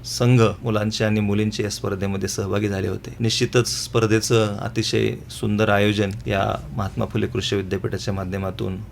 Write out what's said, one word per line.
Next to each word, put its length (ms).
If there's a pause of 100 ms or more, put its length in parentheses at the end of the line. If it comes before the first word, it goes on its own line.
संघ 380 (200)
मुलांचे 420
आणि 160
मुलींचे 420
या 80
स्पर्धेमध्ये 580
सहभागी 400
झाले 200
होते. 320
निश्चितच 640
स्पर्धेचं 720
अतिशय 540 (200)
सुंदर 380
आयोजन 420 (160)
या 320 (180)
महात्मा 300
फुले 200
कृषी 300
विद्यापीठाच्या 580
माध्यमातून 600 (160)